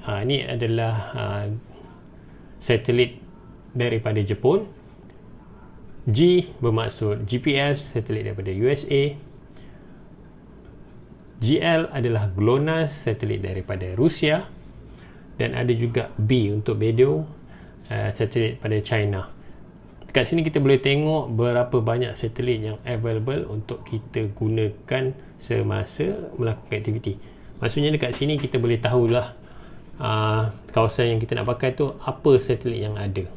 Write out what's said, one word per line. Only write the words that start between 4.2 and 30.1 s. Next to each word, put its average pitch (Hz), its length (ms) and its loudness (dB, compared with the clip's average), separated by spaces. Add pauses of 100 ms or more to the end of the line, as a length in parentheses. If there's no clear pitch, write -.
G 170 520 6
bermaksud 110 640 0
G 113 160 -2
P 139 160 2
S, 139 400 0
satelit 107 320 -2
daripada 101 240 -6
U 101 160 2
S 143 240 0
A. 143 240 2 (2250)
G 127 240 4
L 165 280 4
adalah 117 360 0
glonass, 139 800 2
satelit 107 320 -2
daripada 92 560 -6
Rusia. 156 560 2 (840)
Dan 123 200 -2
ada 120 160 0
juga 120 480 0
B 110 320 4
untuk 107 240 0
Beidou, 123 480 4 (640)
ah, 107 240 -2
satelit 113 480 0
daripada 107 240 0
China. 101 380 0 (920)
Kat 165 160 6
sini 165 160 2
kita 151 160 2
boleh 135 160 6
tengok 147 560 2
berapa 120 480 2
banyak 113 320 0
satelit 117 480 -2
yang 107 140 -4 (100)
available 117 640 -2
untuk 107 320 -6
kita 110 480 -4
gunakan 110 800 0 (240)
semasa 110 1040 -2
melakukan 113 400 -2
aktiviti. 110 400 -4 (400)
Maksudnya, 147 320 0
dekat 127 240 0
sini 147 240 0
kita 135 160 -4
boleh 117 240 2
tahulah, 120 560 2 (640)
ah, 110 560 0 (160)